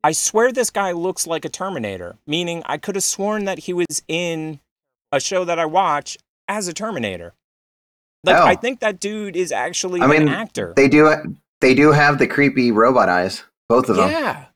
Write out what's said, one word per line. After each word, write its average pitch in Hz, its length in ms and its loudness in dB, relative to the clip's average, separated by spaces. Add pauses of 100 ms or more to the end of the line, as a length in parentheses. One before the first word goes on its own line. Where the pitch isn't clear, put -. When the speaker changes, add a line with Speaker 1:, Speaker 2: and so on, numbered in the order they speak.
Speaker 1:
I 156 120 0
swear 226 400 0
this 233 160 -2
guy 196 240 -4
looks 175 340 -6
like 160 160 -6
a 151 60 -10
Terminator, 104 640 -8 (100)
meaning 170 400 -6
I 151 120 -6
could 190 180 -10
have 190 80 -4
sworn 208 400 -4
that 190 160 -6
he 180 140 -8
was 175 340 -4
in 160 540 -6 (500)
a 139 80 0
show 185 240 -2
that 170 160 -2
I 165 60 0
watch 156 520 -2 (300)
as 196 220 -6
a 160 40 -10
Terminator. 110 600 -8 (920)
Like, 180 140 4
Speaker 2:
Oh. 175 80 6
Speaker 1:
I 185 100 4
think 240 240 -6
that 214 220 -4
dude 208 340 -8
is 175 160 -2
actually 175 480 -4
Speaker 2:
I 131 60 2
Speaker 1:
an 139 60 4
Speaker 2:
mean, 156 180 4
Speaker 1:
actor. 135 480 -6
Speaker 2:
they 139 100 6
do, 151 480 4 (240)
they 131 160 6
do 147 160 6
have 147 260 4
the 127 100 2
creepy 135 440 2
robot 110 380 4
eyes, 90 340 0 (240)
both 123 220 2
of 107 80 4
them. - 120 4
Speaker 1:
Yeah. 254 360 -4 (100)